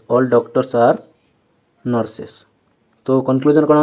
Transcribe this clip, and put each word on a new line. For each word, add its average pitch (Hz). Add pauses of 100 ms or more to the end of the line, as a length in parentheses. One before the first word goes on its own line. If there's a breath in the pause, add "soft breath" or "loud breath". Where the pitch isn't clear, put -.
(100)
ଅଲ୍ 127
ଡକ୍ଟର୍ସ 123
ଆର୍ 120 (840)
ନର୍ସେସ୍। 117 (680)
ତ - (140)
କନକ୍ଲୁଜନ୍ 143
କ'ଣ 151